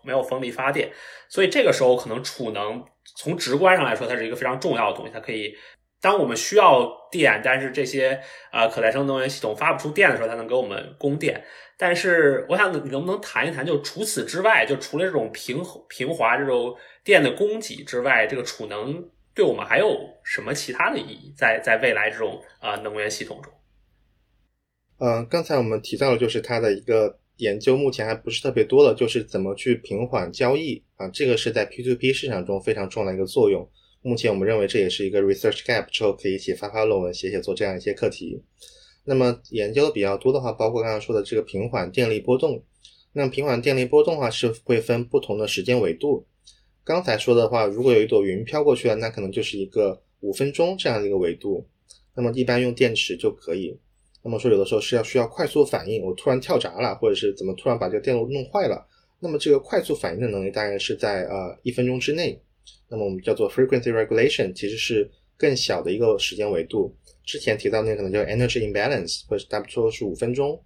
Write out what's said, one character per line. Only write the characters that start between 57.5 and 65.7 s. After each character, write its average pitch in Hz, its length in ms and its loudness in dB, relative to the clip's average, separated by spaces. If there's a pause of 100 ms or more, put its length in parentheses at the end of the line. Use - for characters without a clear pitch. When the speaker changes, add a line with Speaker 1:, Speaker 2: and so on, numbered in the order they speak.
Speaker 2:
突 - 160 -4
然 117 80 2
把 101 100 -2
这 92 60 -4
个 107 60 -2
电 123 180 0
路 113 140 -2
弄 135 140 -4
坏 196 220 0
了， - 200 -6 (320)
那 175 100 -6
么 151 80 -2
这 151 140 0
个 139 80 6
快 190 200 -2
速 - 160 -2
反 85 200 -4
应 98 40 -6
的 123 100 -2
能 98 140 -4
力 98 60 -4
大 104 180 -2
概 101 120 -4
是 104 160 -4
在， 98 300 -2
呃， 90 360 -6
一 123 100 -4
分 123 140 0
钟 127 140 -2
之 127 120 -2
内。 160 300 -4 (460)
那 113 100 -8
么 107 80 -2
我 101 60 -2
们 92 100 -6
叫 107 140 0
做 107 120 2
frequency 127 460 2
regulation， 110 580 2
其 101 160 -8
实 107 80 -6
是 110 320 0 (300)
更 147 180 2
小 92 280 -2